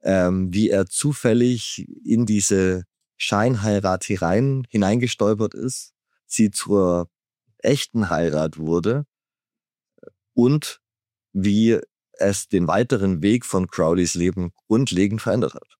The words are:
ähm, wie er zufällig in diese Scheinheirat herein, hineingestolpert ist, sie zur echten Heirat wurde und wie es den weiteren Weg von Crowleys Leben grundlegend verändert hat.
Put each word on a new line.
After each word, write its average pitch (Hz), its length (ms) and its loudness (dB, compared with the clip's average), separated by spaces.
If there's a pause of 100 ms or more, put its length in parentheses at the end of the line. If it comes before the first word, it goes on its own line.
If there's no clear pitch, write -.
ähm, 92 500 0
wie 104 160 0
er 95 180 0
zufällig 123 1000 -2 (180)
in 113 220 2
diese 95 580 0 (320)
Scheinheirat 101 920 -2
herein, 113 640 -2
hineingestolpert 107 840 0
ist, - 380 -10 (340)
sie 107 240 0
zur 90 600 0 (480)
echten 113 500 0
Heirat 78 500 -2
wurde 87 460 -2 (1300)
und 131 480 0 (520)
wie 104 460 2 (340)
es 98 360 -2
den 90 180 2
weiteren 95 560 0
Weg 113 220 2
von 92 220 -2
Crowleys 87 480 0
Leben 87 380 -2 (140)
grundlegend 107 540 0
verändert 104 340 -2
hat. - 240 -20